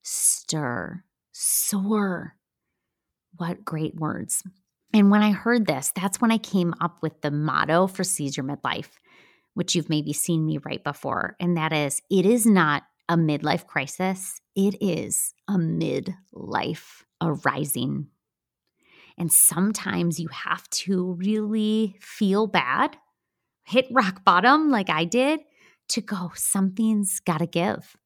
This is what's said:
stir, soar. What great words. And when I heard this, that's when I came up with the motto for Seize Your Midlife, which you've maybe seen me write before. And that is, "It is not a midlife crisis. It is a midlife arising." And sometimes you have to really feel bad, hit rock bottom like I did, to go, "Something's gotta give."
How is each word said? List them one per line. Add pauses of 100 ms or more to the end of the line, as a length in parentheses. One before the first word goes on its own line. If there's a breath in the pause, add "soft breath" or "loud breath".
stir, (280)
soar. (1000)
What
great
words. (500)
And
when
I
heard
this,
that's
when
I
came
up
with
the
motto
for
Seize
Your
Midlife, (560 soft breath)
which
you've
maybe
seen
me
write
before.
And
that
is, (120)
"It
is
not (260)
a
midlife
crisis. (160)
It
is (140)
a
midlife (160)
arising." (1080 soft breath)
And
sometimes
you
have
to
really
feel
bad, (640)
hit
rock
bottom
like
I
did, (500 soft breath)
to
go,
"Something's
gotta
give."